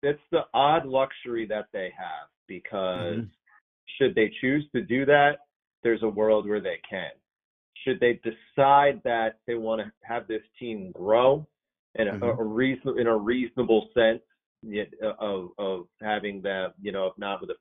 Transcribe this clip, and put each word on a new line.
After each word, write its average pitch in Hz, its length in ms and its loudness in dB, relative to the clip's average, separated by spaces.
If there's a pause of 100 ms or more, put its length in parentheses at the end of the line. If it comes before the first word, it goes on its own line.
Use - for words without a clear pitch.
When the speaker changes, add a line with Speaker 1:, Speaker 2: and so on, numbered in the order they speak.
Speaker 1:
that's 147 180 -2 (120)
the 160 220 0
odd 147 320 2
luxury 131 600 -2
that 107 260 -4
they 95 240 -8
have 78 320 -12 (180)
because 92 720 -6
Speaker 2:
Mm-hmm. 117 100 -8 (680)
Speaker 1:
should 127 180 2
they 107 140 2 (120)
choose 143 340 -2
to 120 60 0
do 123 240 -2
that, 147 340 4 (440)
there's 113 200 0
a 110 60 0
world 107 380 2
where 104 120 0
they 92 200 -6 (100)
can. 90 220 -8 (720)
Should 127 160 -2
they 120 240 2
decide 139 840 4
that 117 420 -2
they 120 80 -2
wanna 110 360 -4 (120)
have 117 240 -8
this 110 140 -4 (180)
team 107 320 -10
grow 113 560 2 (480)
in 110 140 0
a, - 40 -4
Speaker 2:
Mm-hmm. 101 100 -6
Speaker 1:
a 117 200 -2
reason-, 127 560 -2
in 117 80 2
a 113 80 4
reasonable 113 800 0
sense, 113 280 4 (420)
yet, 104 260 -6 (120)
uh, 107 180 -2
of, 98 300 -6 (100)
of 95 280 -6 (140)
having 104 400 -4
that, 95 400 -4
you 101 100 -8
know, 95 160 -2
if - 100 -6
not 101 220 -8
with 92 100 -12
the 90 120 -6